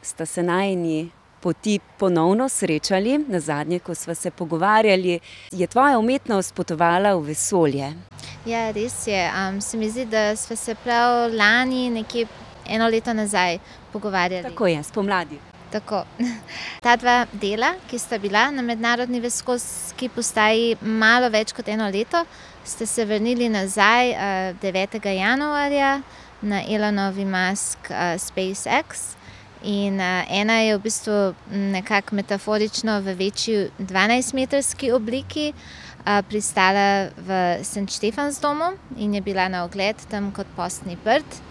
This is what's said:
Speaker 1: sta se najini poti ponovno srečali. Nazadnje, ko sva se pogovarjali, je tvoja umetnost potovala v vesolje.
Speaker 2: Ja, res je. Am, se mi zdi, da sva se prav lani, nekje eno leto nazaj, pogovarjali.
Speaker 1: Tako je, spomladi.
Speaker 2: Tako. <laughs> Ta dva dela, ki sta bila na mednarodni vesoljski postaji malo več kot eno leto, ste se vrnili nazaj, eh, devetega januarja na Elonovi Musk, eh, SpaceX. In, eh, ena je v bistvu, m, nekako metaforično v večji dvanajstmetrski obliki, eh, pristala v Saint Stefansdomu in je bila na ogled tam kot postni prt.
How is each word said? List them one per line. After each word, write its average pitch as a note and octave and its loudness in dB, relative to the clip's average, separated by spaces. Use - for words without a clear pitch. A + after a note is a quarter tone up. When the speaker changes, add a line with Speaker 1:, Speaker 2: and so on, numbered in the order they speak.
Speaker 1:
sta - -8
se F3 -4
najini F3 0
poti G3 0
ponovno F#3+ 4
srečali. G3 0
Nazadnje, D#3+ -2
ko E3+ -8
sva E3 -8
se F3 -4
pogovarjali, F#3 2
je F3 0
tvoja C4+ 4
umetnost A3 0
potovala F3 2
v D#3 0
vesolje. D3 2
Speaker 2:
Ja, A3+ -2
res G#3+ -4
je. G3+ 0
Am, F#3+ -2
se - -6
mi G#3+ -2
zdi, B3 -4
da G#3+ 2
sva A3+ -6
se A3+ -6
prav A#3+ 2
lani, B3 4
nekje A3+ -2
eno A3 2
leto A3+ 0
nazaj, G3 2
pogovarjali. F#3 -2
Speaker 1:
Tako E3+ 0
je, D#3+ 2
spomladi. F3+ -2
Speaker 2:
Tako. G#3 -4
<laughs> - -8
Ta A#3+ 8
dva A#3+ 4
dela, A3 0
ki B3 -6
sta A3+ -4
bila G#3 2
na C#4 -4
mednarodni A#3+ -2
vesoljski - -4
postaji A3+ 2
malo A3+ 4
več G#3+ 0
kot - -8
eno G#3+ -2
leto, A#3+ 0
ste - -6
se A#3 -2
vrnili A3+ 0
nazaj, G#3+ 4
eh, F#3+ -2
devetega G3 -2
januarja C#4 0
na G#3 -2
Elonovi G3+ 0
Musk, F#3 -2
eh, E3+ 0
SpaceX. - -4
In, G3+ 0
eh, F3+ 0
ena G#3+ 2
je A3 4
v G3 -2
bistvu, G#3 0
m, G3 0
nekako G3 -2
metaforično G#3+ -2
v G3 -4
večji G3+ -2
dvanajstmetrski B3 0
obliki, C4 -2
eh, - -2
pristala G3 2
v F3+ 0
Saint G3 -6
Stefansdomu C#4+ -2
in G#3 -2
je G3+ -2
bila F#3+ -2
na F3+ -4
ogled G3 -2
tam G3+ -4
kot G3 -8
postni F3+ -6
prt. B3 0